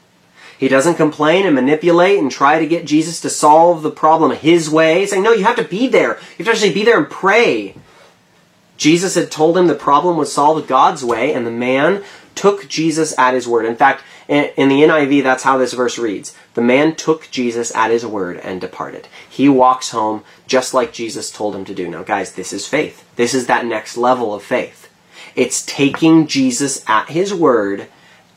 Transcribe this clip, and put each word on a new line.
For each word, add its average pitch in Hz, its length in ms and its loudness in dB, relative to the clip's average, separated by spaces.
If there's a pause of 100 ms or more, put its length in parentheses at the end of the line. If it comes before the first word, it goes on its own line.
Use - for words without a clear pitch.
(580)
He 135 100 0
doesn't 135 280 2
complain 156 500 0
and 165 100 2
manipulate 170 640 2
and 139 120 -2
try 143 280 2
to 160 80 -2
get 165 180 -4
Jesus 160 360 -2
to 143 80 -6
solve 160 520 4
the 151 100 -4
problem 160 400 2
his 156 380 2
way, 160 360 2
saying, 196 180 -2
"No, 226 100 4
you 202 100 2
have 233 120 2
to 233 80 -2
be 226 240 -2
there. 165 320 0 (180)
You 170 80 -10
have - 0 -
to 226 60 2
actually 202 220 0
be 196 100 -2
there 226 140 4
and 165 120 -2
pray." 180 680 0 (1000)
Jesus 170 380 0
had 156 140 0
told 160 280 2
him 180 100 4
the 151 80 2
problem 165 420 2
was 143 140 -2
solved 151 360 0
God's 147 360 2
way, 120 300 -2
and 123 120 -4
the 117 60 -6
man 135 520 0 (300)
took 196 340 0
Jesus 156 500 -2
at 127 160 2
his 123 140 -4
word. 117 180 0
In 117 100 -4
fact, - 280 2 (240)
in, 147 280 0
in 139 140 2
the 139 140 4
N 156 60 6
I 156 160 2
V, 139 160 2
that's 131 220 0
how 131 140 2
this 123 160 -2
verse 120 240 -2
reads. 104 360 -6 (200)
"The 120 80 -4
man 139 340 2
took - 340 -4
Jesus 117 460 -6
at 113 160 0
his 117 140 0
word 95 380 -8
and 92 180 -10
departed." - 460 -12 (220)
He 135 200 2
walks 127 400 4
home 107 340 -4 (240)
just 127 260 0
like 123 200 -2
Jesus 113 360 -10
told 104 260 -8
him 98 100 -12
to 98 100 -14
do. 90 120 -8
Now, 82 160 -10
guys, 98 280 -6
this - 220 -12
is 98 140 -10
faith. - 360 -6 (140)
This 120 160 0
is 127 140 -2
that 120 180 0
next 113 320 -8
level 120 360 0
of 101 100 -10
faith. - 440 -8 (480)
It's - 280 -2
taking 156 640 2
Jesus 135 600 -2
at 110 220 0
his 190 240 -4
word 113 540 0 (500)